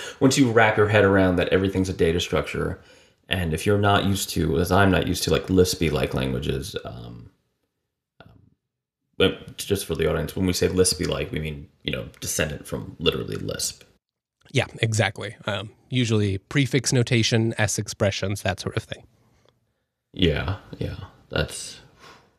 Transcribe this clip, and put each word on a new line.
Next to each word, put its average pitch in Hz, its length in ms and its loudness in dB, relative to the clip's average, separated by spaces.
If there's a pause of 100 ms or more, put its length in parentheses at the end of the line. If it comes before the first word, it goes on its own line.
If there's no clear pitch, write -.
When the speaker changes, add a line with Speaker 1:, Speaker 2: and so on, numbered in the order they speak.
(200)
Speaker 1:
once 135 180 4
you 127 120 6
wrap 110 260 4
your 104 120 4
head 104 160 6
around 95 320 4
that 87 120 0
everything's 95 400 2
a 92 60 -4
data 87 260 2
structure, 80 600 -2 (480)
and 87 240 -2
if - 140 -4
you're 104 100 4
not 101 280 4
used 98 260 -2
to, 80 280 0
as 87 140 0
I'm 98 180 6
not 87 180 2
used 87 160 -2
to, - 60 0
like, - 180 0
Lispy-like 82 640 2
languages, 65 600 -4 (100)
um, 58 460 -16 (880)
um, - 100 -20 (880)
but - 380 0
just - 280 -4
for 82 100 -6
the 80 140 0
audience, 80 260 -2
when 95 120 0
we 90 60 2
say 90 160 0
Lispy-like, 82 640 0
we 78 80 -6
mean, 76 300 -10 (140)
you - 100 -6
know, 62 160 -8 (120)
descendant - 460 -6
from - 320 -10
literally 52 380 -2
Lisp. - 460 -8 (680)
Speaker 2:
Yeah, 120 160 0 (140)
exactly. 107 560 -2 (100)
Um, 101 240 -4 (200)
usually 107 480 0
prefix 139 540 -2
notation, 113 640 2
S 107 220 0
expressions, 101 640 -2
that 98 160 2
sort - 180 -6
of - 60 -4
thing. - 240 -14 (1080)
Speaker 1:
Yeah, 82 440 0 (220)
yeah. - 180 -8 (320)
That's, - 500 -6 (600)